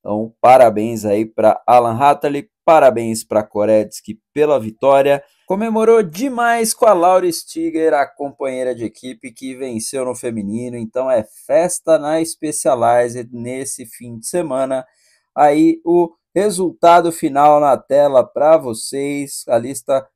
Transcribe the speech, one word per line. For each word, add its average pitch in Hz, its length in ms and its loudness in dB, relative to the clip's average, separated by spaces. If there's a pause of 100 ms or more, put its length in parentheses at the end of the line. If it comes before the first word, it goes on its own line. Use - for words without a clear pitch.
Então, 104 400 -8
parabéns 113 640 4
aí 107 220 0
pra 110 400 0
Alan 120 300 4
Hatterley, 143 520 0 (160)
parabéns 117 580 2
pra 107 200 -2
Koretsky 107 760 -2 (140)
pela 147 260 0
vitória. 139 640 2 (240)
Comemorou 220 560 0
demais 233 720 -2
com - 100 0
a 220 80 6
Laura 180 400 2
Stiger, 160 640 -4
a 143 120 0
companheira 131 680 -8
de 117 100 -10
equipe 120 480 -14
que 131 220 -14
venceu 127 500 -8
no 123 100 -6
feminino. 117 640 -8
Então, 123 340 -6
é 113 140 0 (220)
festa 160 520 0
na 151 240 -2
Specialized 123 1120 -2
nesse 127 540 -12
fim 117 320 -18
de 113 100 -14
semana. 135 560 -4 (500)
Aí, 151 520 4
o 170 240 2 (240)
resultado 175 760 2
final 147 500 2
na 135 180 2
tela 139 440 2
pra 151 360 2
vocês, 139 920 -8
a 123 80 0
lista 131 600 -4